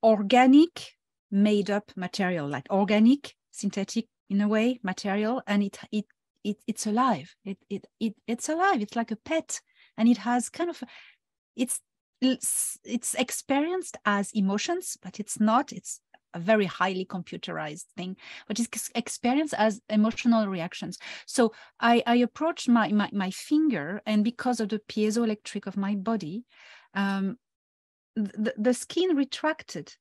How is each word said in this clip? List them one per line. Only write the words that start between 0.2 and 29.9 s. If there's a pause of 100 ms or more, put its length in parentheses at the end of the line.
made
up
material,
like
organic, (160)
synthetic (240)
in
a
way,
material.
And
it, (120)
it, (380)
it,
it's
alive. (100)
It, (100)
it, (140)
it, (100)
it's
alive.
It's
like
a
pet. (340)
And
it
has
kind
of, (720)
it's, (400)
it's,
it's
experienced
as
emotions,
but
it's
not.
It's (320)
a
very
highly
computerized (100)
thing, (300)
but
it's
ex-,
experienced
as
emotional
reactions. (260)
So (260)
I,
I
approached
my,
my,
my
finger,
and
because
of
the
piezoelectric
of
my
body, (500)
um, (760)
the,
the
skin
retracted